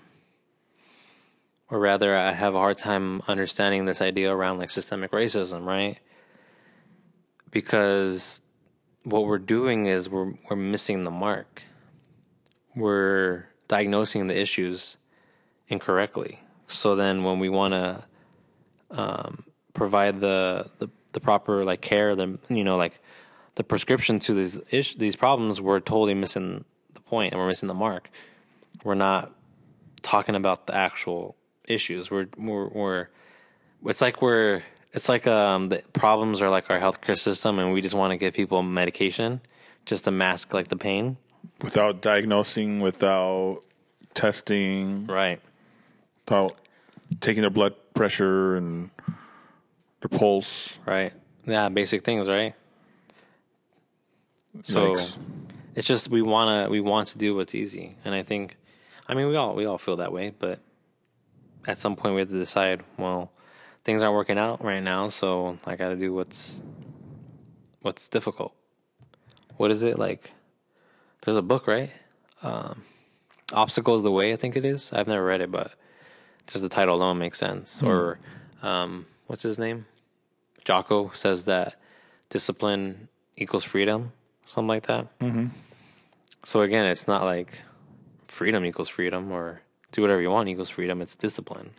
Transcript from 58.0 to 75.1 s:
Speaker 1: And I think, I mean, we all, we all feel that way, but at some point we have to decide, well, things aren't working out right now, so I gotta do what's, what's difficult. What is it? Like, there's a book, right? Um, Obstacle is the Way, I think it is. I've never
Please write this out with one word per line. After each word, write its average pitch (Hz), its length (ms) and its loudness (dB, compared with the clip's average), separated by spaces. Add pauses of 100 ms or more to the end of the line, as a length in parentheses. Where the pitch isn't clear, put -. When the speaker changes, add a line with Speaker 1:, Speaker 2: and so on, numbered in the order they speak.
Speaker 1:
And 98 100 -4
I 95 80 -2
think, 101 340 -6 (520)
I 127 60 -2
mean, 135 140 0
we 151 80 0
all, 120 180 -2
we 104 100 -2
all 98 140 -4
feel - 180 -4
that 87 160 -4
way, 95 260 -6
but 92 220 -4 (1080)
at 101 120 -6
some 104 180 -2
point 101 180 0
we 95 60 2
have 95 80 0
to 95 100 -4
decide, 92 440 0 (160)
well, 90 340 -4 (520)
things 110 180 2
aren't 104 120 4
working 104 240 0
out 113 260 -2
right 98 180 -2
now, 95 260 -2
so 90 580 -2
I 92 100 -8
gotta 92 200 -4
do 92 160 -2
what's, - 500 -8 (1160)
what's - 280 -8
difficult. - 440 -4 (1040)
What 107 140 4
is 107 140 2
it? 117 140 0
Like, 95 340 -4 (880)
there's 110 140 0
a 98 60 2
book, 123 240 0
right? 123 240 0 (520)
Um, - 400 -10 (720)
Obstacle 113 420 4
is 110 80 4
the 101 80 4
Way, 98 220 4
I 113 40 0
think 123 200 -4
it 135 80 0
is. 139 280 -4
I've 104 140 0
never 104 180 0